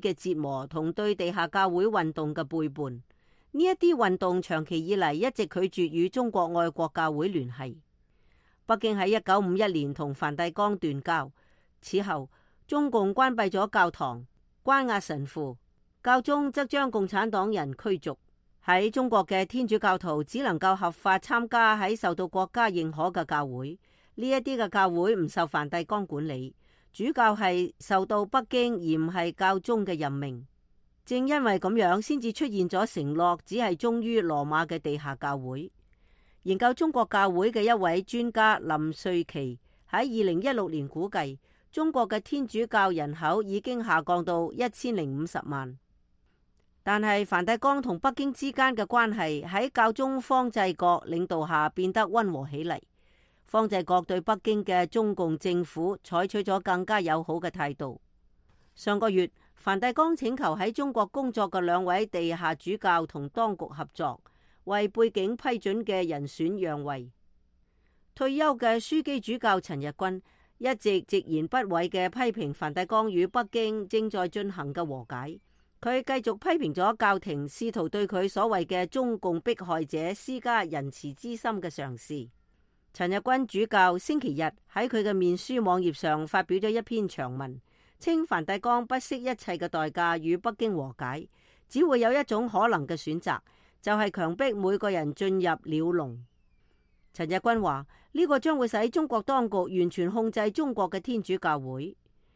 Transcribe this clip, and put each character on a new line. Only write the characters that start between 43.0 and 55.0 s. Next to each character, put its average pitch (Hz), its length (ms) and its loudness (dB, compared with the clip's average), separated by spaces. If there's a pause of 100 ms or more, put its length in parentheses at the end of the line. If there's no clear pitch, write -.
口 165 280 0
已 202 180 -4
經 247 240 -4
下 165 160 2
降 175 240 0
到 170 280 0
一 247 180 -2
千 240 260 -4
零 143 260 -4
五 170 40 -4
十 - 180 -10
萬。 135 340 -8 (1040)
但 208 180 2
係 208 240 4
梵 180 220 0
蒂 226 60 4
岡 277 280 2
同 240 180 -2
北 262 160 2
京 277 160 -2
之 269 220 -6
間 254 240 2
嘅 214 80 -2
關 233 260 2
係 160 320 -2
喺 190 300 -2
教 226 180 4
宗 262 300 -2
方 254 320 0
濟 190 240 2
各 175 100 0 (220)
領 170 180 -2
導 160 200 -2
下 156 240 2
變 185 200 -2
得 220 120 2
溫 202 280 2
和 139 160 -4
起 147 180 -6
嚟。 170 140 -4 (680)
方 220 200 2
濟 196 180 0
各 180 180 2
對 185 180 -2
北 214 240 0
京 214 180 2
嘅 180 240 2
中 214 280 2